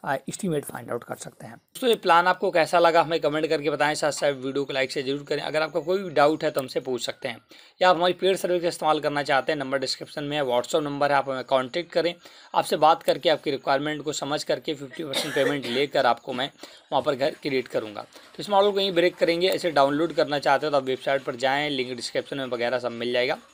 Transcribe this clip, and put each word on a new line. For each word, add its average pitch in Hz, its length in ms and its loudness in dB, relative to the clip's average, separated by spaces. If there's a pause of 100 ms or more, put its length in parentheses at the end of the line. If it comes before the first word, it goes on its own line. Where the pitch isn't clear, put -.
आ, 147 120 -2
एस्टीमेट 151 500 -4
फाइंड 120 260 -12
आउट 120 120 -6
कर 123 120 -10
सकते - 300 -16
हैं। 117 100 -18
दोस्तों, - 340 -6
ये 220 60 6
प्लान 175 320 4
आपको 185 240 0
कैसा 165 280 4
लगा 170 220 6
हमें 156 180 0
कमेंट 156 280 0
करके 151 220 0
बताएं, 147 260 2
साथ 147 160 0
साथ 143 220 0
वीडियो 135 320 -4
को 143 80 -10
लाइक 131 180 0
से 143 120 -4
जरूर 139 200 -4
करें। 143 180 -4
अगर 156 200 -2
आपका 156 180 -2
कोई 185 240 -2
भी 180 60 -8
डाउट 151 340 4
है 156 80 0
तो 147 100 -2
हमसे 127 180 -6
पूछ 123 260 -4
सकते - 220 -8
हैं 117 100 -8 (440)
या 180 80 6
आप 180 60 6
हमारी 175 180 0
पेड 185 220 0
सर्विस 175 260 -2
का 175 60 -2
इस्तेमाल 156 320 0
करना 147 240 -2
चाहते 139 280 0
हैं, 156 80 -2
नंबर 135 200 -2
डिस्क्रिप्शन 135 440 -6
में 147 140 -4
है, 147 60 0
WhatsApp 123 400 0
नंबर 143 280 0
है, 143 60 4
आप 143 120 0
हमें 131 140 -4
कॉन्टैक्ट 135 480 -2
करें। 170 240 0 (400)
आपसे 214 220 0
बात 160 260 4
करके, 160 260 0
आपकी 151 220 0
रिक्वायरमेंट 143 520 -2
को 147 80 -6
समझ 143 320 -4
करके 156 300 -4
फिफ्टी 139 300 -12
परसेंट 139 320 -6
पेमेंट 143 300 0
लेकर 131 400 0
आपको 120 280 0
मैं 127 180 -4 (400)
वहाँ 135 120 2
पर 147 120 0
घर 135 260 -2
क्रिएट 131 260 -2
करूँगा। 110 340 -6
तो - 380 -20
इस 160 100 -10
मॉडल 202 220 4
को 196 80 0
यहीं 196 120 0
ब्रेक 175 240 2
करेंगे, 170 360 2
इसे 175 200 -2
डाउनलोड 143 420 2
करना 147 260 0
चाहते 139 260 2
हो 151 60 -2
तो 143 60 2
आप 135 60 2
वेबसाइट 131 400 -2
पर 135 120 -6
जाएँ, 135 340 0
लिंक 131 260 -4
डिस्क्रिप्शन 123 420 -6
में 135 80 -6
वगैरह 120 340 -2
सब 120 120 -4
मिल 117 220 -6
जाएगा। 127 240 0 (160)